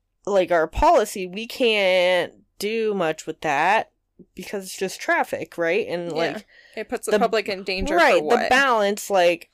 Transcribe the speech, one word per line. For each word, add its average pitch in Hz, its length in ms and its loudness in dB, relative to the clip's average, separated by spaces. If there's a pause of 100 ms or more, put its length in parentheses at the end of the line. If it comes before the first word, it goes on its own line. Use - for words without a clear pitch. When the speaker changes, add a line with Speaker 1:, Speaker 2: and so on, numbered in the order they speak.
(260)
Speaker 1:
like, 185 260 2
our 160 160 2
policy, 208 580 2
we 196 220 -10
can't 185 840 2 (260)
do 214 340 -2
much 165 320 -2
with 160 160 -10
that 165 500 0 (440)
because 190 300 -10
it's - 120 -14
just 190 220 -6
traffic, 269 580 -4
right? 170 300 -2
And, 170 240 -8
Speaker 2:
Yeah. 151 60 -6 (160)
Speaker 1:
like, 214 120 -14 (300)
Speaker 2:
It 220 140 -10
puts 240 160 -8
the 214 80 0
Speaker 1:
the 208 60 2
Speaker 2:
public 220 300 0
in 196 140 -8
danger 196 320 -4
Speaker 1:
right, 277 240 4
Speaker 2:
for 151 60 -4
what? - 180 2
Speaker 1:
the - 60 -2
balance, 233 600 2
like, 175 440 2